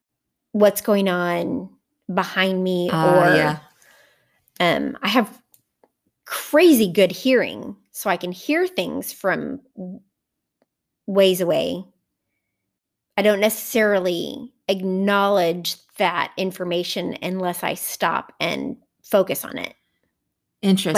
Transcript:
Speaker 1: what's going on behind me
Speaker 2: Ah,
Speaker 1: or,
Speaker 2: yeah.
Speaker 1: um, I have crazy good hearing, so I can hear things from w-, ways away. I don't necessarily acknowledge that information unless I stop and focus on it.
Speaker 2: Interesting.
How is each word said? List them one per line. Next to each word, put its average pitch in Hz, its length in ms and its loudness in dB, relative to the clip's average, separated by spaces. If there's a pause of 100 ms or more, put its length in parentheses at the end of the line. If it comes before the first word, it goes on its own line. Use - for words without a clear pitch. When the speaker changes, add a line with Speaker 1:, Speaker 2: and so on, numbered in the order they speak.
(540)
Speaker 1:
what's 202 280 4
going 202 280 2
on 175 600 -2 (440)
behind 185 500 0
me 180 280 0
Speaker 2:
Ah, 175 400 4
Speaker 1:
or, 185 40 4
Speaker 2:
yeah. 151 220 0 (1040)
Speaker 1:
um, 165 420 0
I 190 60 -2
have 214 320 0 (840)
crazy 294 680 4
good 185 200 4
hearing, 185 640 0 (160)
so - 180 -6
I 175 80 2
can 180 140 -8
hear 311 340 -2
things 277 460 -6
from - 480 -4 (160)
w-, 185 240 -12 (1080)
ways 190 360 4
away. 170 420 -2 (1300)
I 202 40 0
don't 202 200 4
necessarily 208 1120 0 (160)
acknowledge 190 1080 0 (220)
that 175 400 -2
information 180 840 -4
unless 180 420 -4
I 156 100 -2
stop - 640 -4
and 143 380 -6 (260)
focus - 400 0
on - 140 -12
it. 87 160 -10 (880)
Speaker 2:
Interesting. 190 360 2